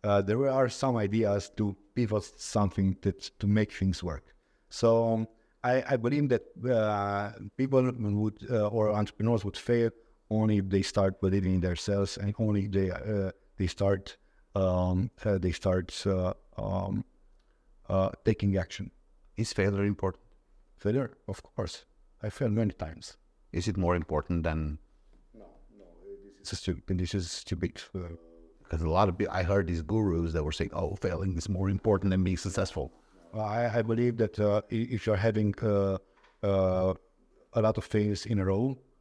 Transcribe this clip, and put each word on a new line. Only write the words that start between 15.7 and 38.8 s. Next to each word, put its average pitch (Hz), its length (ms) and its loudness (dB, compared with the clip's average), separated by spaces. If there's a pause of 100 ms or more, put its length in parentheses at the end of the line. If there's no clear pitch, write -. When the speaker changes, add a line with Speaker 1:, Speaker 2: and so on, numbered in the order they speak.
Speaker 1:
uh, 92 260 0 (240)
um, 98 480 -4 (840)
uh, 95 200 2 (160)
taking 101 320 2
action. - 320 -6 (480)
Speaker 2:
Is 110 160 -4
failure 101 320 2
important? 98 380 -4 (540)
Speaker 1:
Failure, 120 380 -2 (120)
of - 160 -10
course. - 420 -8 (380)
I 107 80 -4
failed 113 220 -2
many 107 200 2
times. - 440 -12 (340)
Speaker 2:
Is 87 160 -4
it 92 100 -2
more 90 180 2
important 80 480 -2
than 78 360 -4 (560)
Speaker 1:
No, 104 100 -20 (320)
no, 95 80 -20 (540)
this - 140 -10
is 95 60 -8
stupid. 92 380 -4
This 90 160 -4
is 92 160 -4
stupid. - 500 -6 (160)
Uh, 92 40 -6 (680)
Speaker 2:
'Cause 80 140 -4
a 80 80 0
lot 95 200 4
of 87 80 -4
pe-, 104 100 0
I 92 160 -2
heard 98 240 2
these 85 140 -2
gurus 85 520 0
that 78 120 0
were 78 80 -2
saying, - 200 -4
"Oh, 90 220 -4
failing 90 420 -4
is 85 120 -6
more 95 200 0
important 98 420 2
than 92 120 2
being 90 140 0
successful." - 560 -4 (400)
Speaker 1:
I, 110 460 -2
I - 20 2
believe 117 360 2
that, 107 220 0
uh, 104 220 4 (100)
i-, 113 240 -2
if 101 100 -4
you're 104 240 2
having, 104 320 2
uh, 98 360 2 (460)
uh, 95 500 2 (600)
a 117 80 2
lot 107 160 4
of - 60 -4
failures 104 420 0
in 107 140 0
a 95 60 0
row 117 320 0 (240)